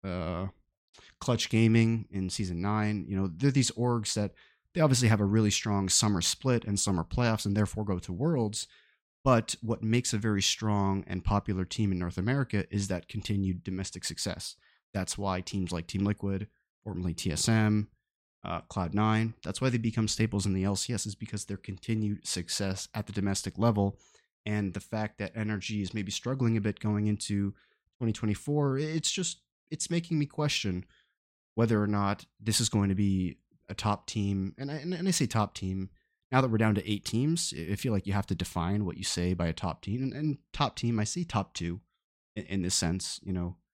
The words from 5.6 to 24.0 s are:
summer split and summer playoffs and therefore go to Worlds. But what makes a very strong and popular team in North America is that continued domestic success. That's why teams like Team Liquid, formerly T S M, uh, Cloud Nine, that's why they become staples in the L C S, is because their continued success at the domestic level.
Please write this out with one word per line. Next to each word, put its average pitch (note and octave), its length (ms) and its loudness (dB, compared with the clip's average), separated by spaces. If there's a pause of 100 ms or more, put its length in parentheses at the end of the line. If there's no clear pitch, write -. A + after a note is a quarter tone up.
summer G2+ 320 4
split A#2+ 440 0
and G2+ 140 0
summer F2+ 260 2
playoffs A2+ 420 0
and G2+ 100 2
therefore G#2+ 280 2
go F#2+ 160 -2
to - 120 -10
Worlds. A2+ 540 0 (580)
But A#2+ 360 4
what A2+ 220 -4
makes A2+ 300 2
a A2 60 0
very G#2 240 2
strong G2 640 2
and F#2 180 -6
popular G2+ 400 0
team G2+ 280 0
in F#2 60 0
North F2 200 -4
America A2+ 520 0
is G2 180 -2
that F2+ 200 -6
continued G2 540 -2
domestic F#2 420 -8
success. - 520 -8 (360)
That's F#2 240 -4
why F#2+ 240 -2
teams F#2 300 -4
like E2+ 160 -4
Team F#2+ 180 0
Liquid, G2 440 -2 (340)
formerly F2+ 320 -4
T - 160 -4
S D#2 180 0
M, G#2+ 400 4 (560)
uh, E2+ 180 -6
Cloud F2 320 -4
Nine, A2 400 2 (100)
that's F#2 160 -6
why C3 100 2
they A#2+ 80 2
become A2+ 300 0
staples G#2 380 0
in G2 80 2
the F#2+ 100 2
L G2 120 0
C - 160 -4
S, G#2+ 140 -4
is G2+ 80 -6
because G#2+ 300 -10
their G2+ 120 -8
continued G#2 680 -4
success F#2+ 680 -4
at G#2+ 120 -6
the G2+ 60 -12
domestic G2 460 -2
level. G#2 400 2 (480)